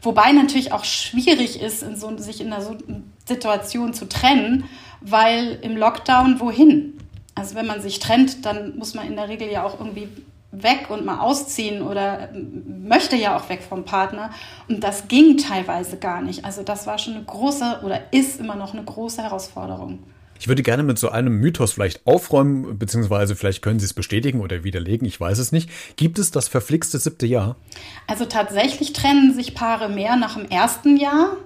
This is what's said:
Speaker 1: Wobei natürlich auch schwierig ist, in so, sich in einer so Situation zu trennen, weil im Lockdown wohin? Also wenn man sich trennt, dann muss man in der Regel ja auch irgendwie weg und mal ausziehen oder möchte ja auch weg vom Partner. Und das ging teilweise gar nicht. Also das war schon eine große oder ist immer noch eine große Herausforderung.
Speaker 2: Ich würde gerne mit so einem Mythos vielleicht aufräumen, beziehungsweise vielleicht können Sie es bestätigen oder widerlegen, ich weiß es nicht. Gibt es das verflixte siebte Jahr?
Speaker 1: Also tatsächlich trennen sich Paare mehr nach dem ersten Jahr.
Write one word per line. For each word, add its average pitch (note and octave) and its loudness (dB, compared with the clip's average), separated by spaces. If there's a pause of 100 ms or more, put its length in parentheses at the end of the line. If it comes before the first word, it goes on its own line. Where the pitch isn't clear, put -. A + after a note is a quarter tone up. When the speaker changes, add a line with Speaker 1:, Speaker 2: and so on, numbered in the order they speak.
Speaker 1:
Wobei G#3+ 4
natürlich C#4 4
auch G#3 -4
schwierig B3+ 0
ist, G#3+ -6
in G#3 -10
so, G#3+ -10
sich G#3+ -12
in A3 -8
einer G3+ -6
so A3 -10 (500)
Situation A#3+ -4
zu - -10
trennen, B3+ 2 (360)
weil A3+ 2
im A3+ -6
Lockdown B3+ 4
wohin? B3+ 6 (420)
Also G3+ -10
wenn A3+ -4
man G#3 -6
sich G3 -6
trennt, B3+ 4
dann G#3 -6
muss A3 -12
man G#3 -10
in G#3 -6
der G#3 -6
Regel A3 -8
ja F#3+ -2
auch G3 -6
irgendwie G#3 -10 (460)
weg G#3+ 0
und G#3 -6
mal F#3+ -4
ausziehen A3 -2
oder G3 -4
möchte G3 -2
ja G#3 0
auch - -6
weg F#3 -8
vom F#3+ -8
Partner. G#3 -4 (380)
Und G#3+ -4
das G3+ -4
ging C#4+ 10
teilweise F3+ -4
gar F3+ -6
nicht. F3+ -8
Also G3 -10
das G3+ -6
war G#3 -6
schon A3+ -8
eine G#3+ -12
große A#3+ -2
oder F#3+ -4 (120)
ist C4+ 2
immer A3 -8
noch G3 -8
eine G#3+ -12
große A3+ -10
Herausforderung. F#2 -10 (400)
Speaker 2:
Ich - -10
würde C3 2
gerne B2 2
mit C3 0
so - -2
einem A2+ 0
Mythos C3+ 2
vielleicht - -4
aufräumen, C3+ 2
beziehungsweise G#2 0
vielleicht G2 -2
können G#2+ 0
Sie G2+ -2
es - -6
bestätigen B2+ -2
oder F2+ -6
widerlegen, F#2+ -2
ich - -8
weiß F#2+ 0
es B2 -4
nicht. E3 0 (260)
Gibt E3 0
es F#3 0
das - -2
verflixte D3 -2
siebte - -2
Jahr? A#2 0 (500)
Speaker 1:
Also A3 -4
tatsächlich G#3+ 0
trennen C#4 6
sich B3 -6
Paare A3+ -2
mehr G3+ -2
nach A#3 0
dem G#3 -10
ersten A#3+ 4
Jahr. D#4 4